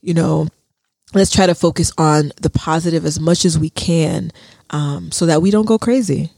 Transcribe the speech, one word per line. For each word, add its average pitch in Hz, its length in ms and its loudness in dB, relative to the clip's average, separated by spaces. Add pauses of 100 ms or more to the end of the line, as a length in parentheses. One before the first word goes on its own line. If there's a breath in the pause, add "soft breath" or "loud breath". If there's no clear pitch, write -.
You 175 100 -4
know, 156 360 0 (640)
let's 196 160 4
try 190 160 4
to 175 80 4
focus 170 420 0
on 151 440 2
the 156 100 -2
positive 160 560 -2
as 160 140 -4
much 170 240 0
as 160 140 2
we 156 120 -2
can, 165 640 -2 (380 soft breath)
um, 143 420 -4
so - 140 -2
that 156 140 2
we 190 100 2
don't 214 160 2
go 220 120 2
crazy. 202 600 0